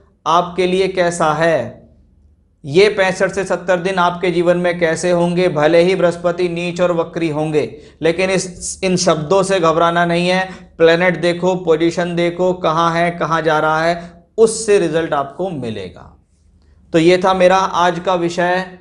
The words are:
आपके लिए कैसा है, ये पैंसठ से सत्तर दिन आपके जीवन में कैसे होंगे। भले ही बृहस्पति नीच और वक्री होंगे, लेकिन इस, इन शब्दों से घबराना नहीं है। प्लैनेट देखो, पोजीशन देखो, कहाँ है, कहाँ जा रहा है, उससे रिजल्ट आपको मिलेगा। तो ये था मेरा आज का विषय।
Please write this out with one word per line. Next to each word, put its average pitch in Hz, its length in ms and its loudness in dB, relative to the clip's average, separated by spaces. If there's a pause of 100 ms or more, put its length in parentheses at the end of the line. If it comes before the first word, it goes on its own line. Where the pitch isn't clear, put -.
(260)
आपके 175 420 0
लिए 190 220 0
कैसा 175 440 0
है, 151 440 -2 (880)
ये 165 260 4
पैंसठ 190 420 0
से 196 140 -4
सत्तर 180 340 -2
दिन 190 180 -4
आपके 175 340 0
जीवन 175 260 2
में 175 220 -2
कैसे 165 320 0
होंगे। 175 380 2
भले 156 320 4
ही 185 140 2
बृहस्पति 175 540 0
नीच 170 320 -4
और 175 120 2
वक्री 165 360 -2
होंगे, 151 340 -2 (380)
लेकिन 165 280 0
इस, - 540 -6
इन 185 140 0
शब्दों 170 460 0
से 190 160 0
घबराना 170 460 2
नहीं 175 220 0
है। 185 160 0 (340)
प्लैनेट 165 440 4
देखो, 175 360 0
पोजीशन 170 580 0
देखो, 175 400 0
कहाँ 165 380 0
है, 170 180 0
कहाँ 165 300 -2
जा 156 180 2
रहा 156 240 0
है, 170 420 -6 (120)
उससे 220 420 2
रिजल्ट 165 340 -2
आपको 147 380 -4
मिलेगा। 107 640 -12 (800)
तो 170 60 4
ये 175 180 6
था 185 160 2
मेरा 185 240 4
आज 180 420 0
का 185 160 -2
विषय। 180 500 -2 (160)